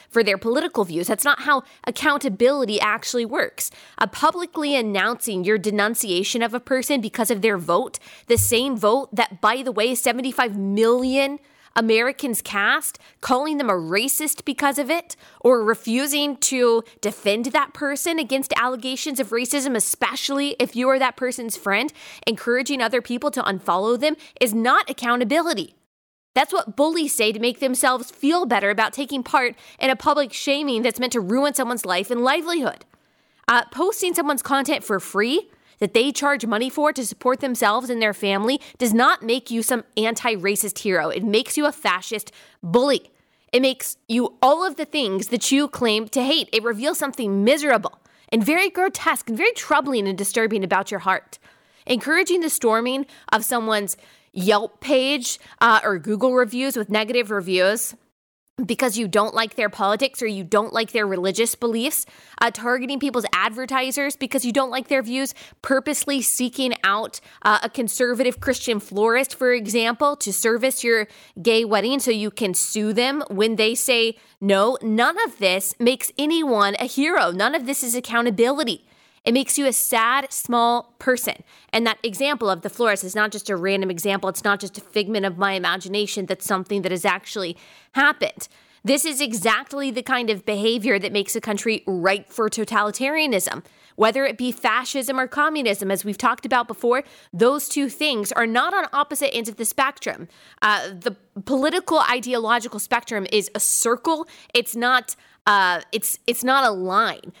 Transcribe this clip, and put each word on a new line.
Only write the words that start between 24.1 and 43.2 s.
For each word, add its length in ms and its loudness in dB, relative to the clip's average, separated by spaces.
is 140 2
not 340 2
accountability. 840 0
That's 180 2
what 220 -2
bullies 400 2
say 160 2
to 80 -6
make 200 -2
themselves 520 0
feel 340 0
better 240 2
about 240 0
taking 300 -6
part 320 0
in 100 2
a 60 2
public 360 0
shaming 520 -2
that's 160 -2
meant 140 -2
to 80 0
ruin 340 0
someone's 320 -4
life 240 -2
and 120 0
livelihood. 600 -2
Uh, 240 4
posting 420 -2
someone's 300 -2
content 400 0
for 160 -2
free 500 -2
that 160 0
they 180 2
charge 320 0
money 240 -2
for 240 2
to 120 -6
support 360 -2
themselves 480 0
and 120 -4
their 120 2
family 480 0
does 160 2
not 280 4
make 300 -4
you 100 -2
some 220 -2
anti-racist 800 -2
hero. 300 0
It 140 -4
makes 340 0
you 80 2
a 80 0
fascist 580 -4
bully. 500 2